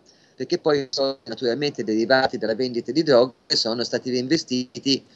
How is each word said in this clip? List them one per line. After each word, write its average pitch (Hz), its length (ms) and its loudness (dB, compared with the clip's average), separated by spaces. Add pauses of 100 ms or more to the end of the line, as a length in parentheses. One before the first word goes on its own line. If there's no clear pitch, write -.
(340)
perché 131 220 -2
poi 151 240 2
i 131 80 -6
soldi 135 380 -2
naturalmente 131 580 -4
derivati 123 540 2
dalla 110 160 -2
vendita 120 380 -4
di 151 100 2
droghe 127 320 4 (220)
sono 117 280 -2
stati 127 260 -4
reinvestiti 127 920 -2 (120)